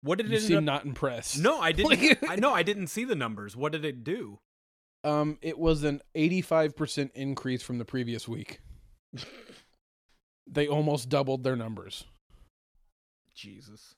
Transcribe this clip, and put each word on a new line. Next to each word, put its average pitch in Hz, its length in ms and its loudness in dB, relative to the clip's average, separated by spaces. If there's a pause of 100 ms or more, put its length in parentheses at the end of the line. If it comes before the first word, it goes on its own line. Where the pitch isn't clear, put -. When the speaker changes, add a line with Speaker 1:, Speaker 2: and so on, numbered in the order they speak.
Speaker 1:
What 190 160 0
did 214 100 0
Speaker 2:
You 226 60 0
Speaker 1:
it - 40 4
end 214 80 0
Speaker 2:
seem 165 120 6
Speaker 1:
up 151 60 2
Speaker 2:
not 143 200 0
impressed. 131 540 -4
Speaker 1:
No, 262 220 4
I 165 120 4
didn't. 170 160 4
Speaker 2:
<laughs> 269 340 6
Like - 80 -4
Speaker 1:
I, 180 60 -2
no, 214 180 4
I 175 80 2
didn't 196 260 -2
see 226 160 -4
the 247 120 -2
numbers. 107 400 -6
What 147 160 -4
did 156 120 -6
it 127 200 -6
do? 143 340 -6 (680)
Speaker 2:
Um, 151 380 0
it 160 160 -4
was 160 260 4
an 143 160 0 (140)
eighty-five 160 640 2
percent 143 380 -4
increase 131 480 -4
from 123 160 -6
the 117 60 -4
previous 120 440 -4
week. 110 320 -10 (540)
<laughs> - 100 -12 (1300)
They 147 160 0
almost 147 440 0
doubled 135 340 0
their 131 120 0
numbers. 107 500 -10 (1300)
Speaker 1:
Jesus. 101 640 -20